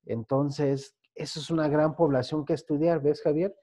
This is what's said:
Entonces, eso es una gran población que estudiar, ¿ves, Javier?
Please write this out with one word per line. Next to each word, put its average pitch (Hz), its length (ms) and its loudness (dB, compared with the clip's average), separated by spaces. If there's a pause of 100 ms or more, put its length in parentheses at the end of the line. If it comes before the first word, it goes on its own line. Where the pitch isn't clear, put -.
Entonces, 135 920 -2 (180)
eso 156 240 -10
es 147 120 -8
una 156 180 2
gran 151 260 2
población 147 500 0
que 165 100 0
estudiar, 156 460 0
¿ves, 147 220 0
Javier? 165 400 0